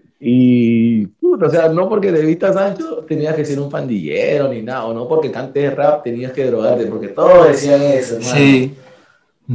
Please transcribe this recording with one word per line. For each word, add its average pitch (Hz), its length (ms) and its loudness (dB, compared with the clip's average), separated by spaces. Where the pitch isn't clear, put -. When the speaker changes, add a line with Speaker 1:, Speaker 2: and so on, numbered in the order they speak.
Speaker 1:
Y, 117 880 2
puta, 262 400 -2
o 123 40 2
sea, 165 180 2
no 175 200 0
porque 202 220 0
te 156 140 0
vistas 180 320 0
ancho 196 500 -4
tenías 156 300 -4
que 151 80 -4
ser 143 160 -6
un 143 100 -6
pandillero 131 800 -4
ni 113 140 -8
nada, 123 240 -8
o 113 80 -6
no 117 120 -8
porque 156 240 -2
cantes 135 460 -4
rap 147 260 0
tenías 123 300 -8
que 135 140 -4
drogarte, 117 400 0
porque 104 220 -8
todos - 400 6
decían 139 340 2
eso, 127 340 0
hermano. 123 180 -6
Speaker 2:
Sí. 139 400 4